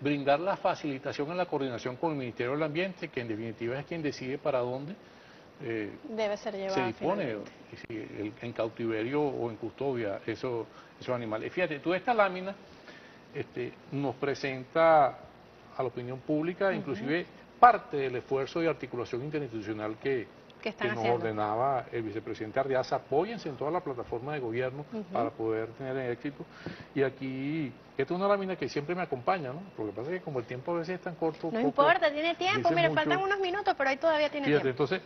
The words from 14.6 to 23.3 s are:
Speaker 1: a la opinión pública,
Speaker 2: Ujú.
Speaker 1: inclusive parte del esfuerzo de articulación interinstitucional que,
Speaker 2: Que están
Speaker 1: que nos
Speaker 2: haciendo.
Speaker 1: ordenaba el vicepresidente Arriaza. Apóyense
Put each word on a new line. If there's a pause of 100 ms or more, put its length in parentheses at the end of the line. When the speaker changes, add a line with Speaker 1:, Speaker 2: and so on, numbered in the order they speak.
Speaker 1:
a
la
opinión
pública,
Speaker 2:
Ujú.
Speaker 1:
inclusive (340)
parte
del
esfuerzo
de
articulación
interinstitucional
que, (360)
Speaker 2:
Que
están
Speaker 1:
que
nos
Speaker 2:
haciendo.
Speaker 1:
ordenaba
el
vicepresidente
Arriaza.
Apóyense